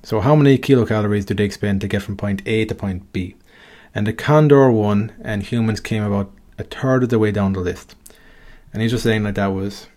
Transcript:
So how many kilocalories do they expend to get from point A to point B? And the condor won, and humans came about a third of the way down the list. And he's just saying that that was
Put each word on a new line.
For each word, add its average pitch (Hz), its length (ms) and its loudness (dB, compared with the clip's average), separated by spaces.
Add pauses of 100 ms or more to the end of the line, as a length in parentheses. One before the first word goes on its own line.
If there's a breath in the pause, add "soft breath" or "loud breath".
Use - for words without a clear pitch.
So 110 140 -2
how 135 160 2
many 139 220 6
kilocalories 107 680 0
do - 80 -4
they 101 120 0
expend 101 340 -2
to 98 80 -6
get 101 140 -2
from 98 160 -10
point 101 280 -4
A 110 200 0
to 110 100 -6
point 92 380 -8
B? 92 240 -8 (580 loud breath)
And 104 100 -2
the 110 60 -2
condor 143 580 4
won, 107 520 0
and 104 200 -6
humans 110 380 -2
came 107 240 -4
about 101 260 -2 (280)
a - 80 -10
third 131 380 0
of 117 60 -2
the 117 100 2
way 107 120 2
down 98 220 0
the 95 80 -4
list. - 340 -8 (760 soft breath)
And 107 80 -4
he's 113 100 0
just 120 120 -2
saying 110 200 2
that 101 120 -4
that 101 180 0
was 98 440 -8